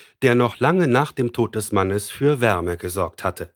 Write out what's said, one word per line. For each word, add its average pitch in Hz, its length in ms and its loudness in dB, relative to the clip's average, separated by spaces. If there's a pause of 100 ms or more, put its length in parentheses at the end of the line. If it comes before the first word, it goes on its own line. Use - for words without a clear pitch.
(220)
der 123 140 4
noch 120 240 0
lange 165 260 2
nach 131 240 2
dem 120 220 -4
Tod 113 240 -2
des 107 160 -6
Mannes 98 360 0
für 139 320 -2
Wärme 90 360 0
gesorgt 90 480 -6
hatte. 90 320 -6